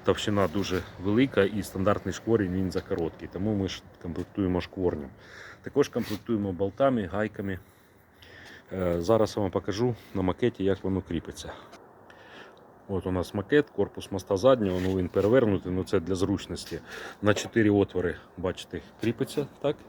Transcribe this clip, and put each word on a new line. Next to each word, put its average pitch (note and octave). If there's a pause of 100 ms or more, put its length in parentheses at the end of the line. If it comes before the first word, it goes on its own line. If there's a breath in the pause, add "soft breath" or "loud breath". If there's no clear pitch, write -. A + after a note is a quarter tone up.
товщина G2+
дуже F2+ (220)
велика G#2+
і G2
стандартний F#2+
шкворінь, G#2
він F#2
закороткий. F2
Тому G#2
ми F#2+
ж - (200)
комплектуємо F2+
шкворням. E2 (520 loud breath)
Також -
комплектуємо G#2+
болтами, G2+
гайками. G2 (1120 loud breath)
Е, F2+
зараз G#2+
я G#2+
вам F#2+
покажу G#2+ (180 loud breath)
на G2
макеті, F#2
як F#2+
воно F#2+
кріпиться. - (1300 loud breath)
От F#2+
у F#2
нас F#2
макет, C#3+
корпус -
моста G2
заднього, G2+
ну, F#2+
він F2+
перевернутий, G2+
ну, F2+
це G2
для F2+
зручності. F#2 (420 loud breath)
На G#2
чотири G#2
отвори, F#2 (220)
бачите, F2+ (200)
кріпиться, C3+ (140)
так? D3 (140)